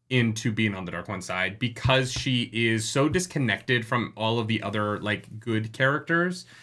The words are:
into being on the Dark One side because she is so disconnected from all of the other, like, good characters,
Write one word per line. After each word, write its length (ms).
into 420
being 240
on 100
the 60
Dark 180
One 120
side 380
because 520
she 420
is 340
so 220
disconnected 760
from 300
all 240
of 80
the 160
other, 360
like, 400
good 340
characters, 720